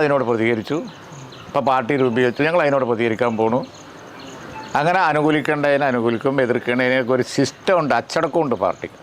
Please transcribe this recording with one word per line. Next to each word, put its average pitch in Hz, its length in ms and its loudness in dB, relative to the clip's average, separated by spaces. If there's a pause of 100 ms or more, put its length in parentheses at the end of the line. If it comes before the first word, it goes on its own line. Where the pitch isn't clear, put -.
അതിനോട് 143 300 2
പ്രതികരിച്ചു. 113 460 0 (720)
ഇപ്പോൾ 143 200 -2
പാർട്ടി 131 340 0
രൂപീകരിച്ചു, 123 460 2
ഞങ്ങൾ 175 160 2
അതിനോട് 139 260 2
പ്രതികരിക്കാൻ 117 480 0
പോണു. 113 220 2 (1200)
അങ്ങനെ 175 200 2 (100)
അനുകൂലിക്കേണ്ടതിനെ 147 840 2
അനുകൂലിക്കും, 120 420 0 (100)
എതിർക്കേണ്ടതിനൊക്കെ 123 720 0
ഒരു 123 80 2 (120)
സിസ്റ്റം 156 440 0
ഉണ്ട്, 131 200 0
അച്ചടക്കമുണ്ട് 156 640 -2
പാർട്ടിക്ക്. - 380 -4